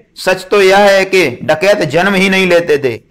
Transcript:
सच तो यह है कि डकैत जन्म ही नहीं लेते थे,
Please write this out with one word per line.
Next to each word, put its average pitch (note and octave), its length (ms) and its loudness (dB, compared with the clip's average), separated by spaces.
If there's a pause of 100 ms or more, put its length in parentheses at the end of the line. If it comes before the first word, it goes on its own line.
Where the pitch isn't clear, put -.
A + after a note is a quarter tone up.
(160)
सच F#3 360 -4
तो G#3 100 2
यह F#3+ 160 4
है G3 280 2
कि F#3 380 -2
डकैत F#3 380 0
जन्म E3+ 320 -2
ही F#3+ 160 0
नहीं F#3+ 180 0
लेते E3+ 300 0
थे, B2 340 -6